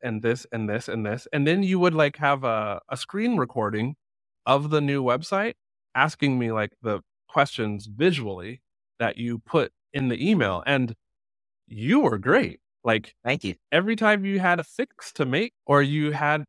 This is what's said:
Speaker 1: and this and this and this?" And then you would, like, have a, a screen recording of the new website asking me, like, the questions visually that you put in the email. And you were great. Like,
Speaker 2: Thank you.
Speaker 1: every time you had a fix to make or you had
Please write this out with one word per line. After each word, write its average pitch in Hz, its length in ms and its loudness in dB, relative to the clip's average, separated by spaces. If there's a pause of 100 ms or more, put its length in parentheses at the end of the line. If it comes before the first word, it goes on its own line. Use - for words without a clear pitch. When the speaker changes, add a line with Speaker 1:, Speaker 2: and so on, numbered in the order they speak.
Speaker 1:
and 110 200 -6
this 117 280 -2
and 110 180 -4
this 107 200 -6
and 110 160 -4
this?" 107 280 -6
And 143 140 2
then 185 160 2
you 185 160 0
would, 175 160 4
like, 147 220 2
have 143 260 0
a, 107 460 -2
a 127 80 -6
screen 220 400 -2
recording 113 580 -2 (500)
of 143 260 2
the 151 100 2
new 139 220 0
website 160 520 -2 (400)
asking 135 440 2
me, 117 120 0
like, 107 220 -2 (100)
the 107 180 -2 (260)
questions 107 600 -2
visually 113 760 -2 (380)
that 117 180 -2
you 120 220 -4
put - 320 0 (220)
in 135 160 -2
the 127 200 -2
email. 104 360 2
And 127 300 0 (720)
you 123 340 2
were 127 160 2
great. 123 420 0 (240)
Like, 110 400 0
Speaker 2:
Thank 135 200 -2
you. 90 120 -4 (160)
Speaker 1:
every 196 240 2
time 214 300 2
you 196 140 0
had 175 200 2
a 160 40 -8
fix - 500 -8
to 147 120 0
make 156 280 -2 (120)
or 143 180 6
you 147 280 0
had 147 380 0